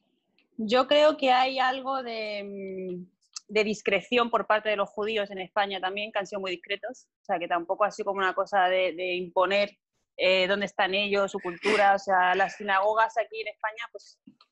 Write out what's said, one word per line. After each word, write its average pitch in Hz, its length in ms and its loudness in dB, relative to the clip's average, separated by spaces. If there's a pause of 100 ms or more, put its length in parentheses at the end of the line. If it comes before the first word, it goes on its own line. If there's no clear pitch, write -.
(580)
Yo 240 280 2
creo 294 300 4
que 269 160 2
hay 262 260 2
algo 262 440 -2
de, 214 420 -8
mm, 190 1080 -12
de 208 120 2
discreción 220 680 -2
por 220 160 0
parte 214 220 0
de 208 80 0
los 202 140 -2
judíos 208 400 -4
en 196 80 -10
España 196 420 -4
también, 202 320 -6
que 214 60 -4
han 196 80 -4
sido 202 140 -8
muy 190 100 -6
discretos. 202 580 -8 (140)
O - 20 -20
sea, 185 140 -2
que 170 100 -6
tampoco 175 360 0
ha 196 60 2
sido 208 160 -8
como 196 120 -2
una 190 160 0
cosa 190 340 2
de, 185 240 2
de 180 220 -4
imponer, 185 640 0 (400)
eh, 185 280 4
dónde 202 200 0
están 190 280 0
ellos, 196 380 0
su 196 80 -6
cultura. 196 540 2
O 196 40 2
sea, 180 360 2
las 190 220 0
sinagogas 214 600 2
aquí 220 220 -4
en 214 80 -8
España, 214 420 -8
pues, - 280 -20 (340)